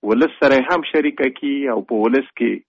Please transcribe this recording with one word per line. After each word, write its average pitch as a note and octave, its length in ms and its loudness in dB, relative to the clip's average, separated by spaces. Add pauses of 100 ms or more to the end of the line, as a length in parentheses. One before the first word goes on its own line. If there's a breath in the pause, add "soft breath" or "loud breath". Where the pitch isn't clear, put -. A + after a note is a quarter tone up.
ولس G#3 380 2
سره C#3 300 4
هم F3 120 0
شریکه D3 460 -2
کي C#3 400 -4
او A2 140 -2
په A#2+ 120 -6
ولس A#2 340 0 (100)
کې A#2 140 0 (160)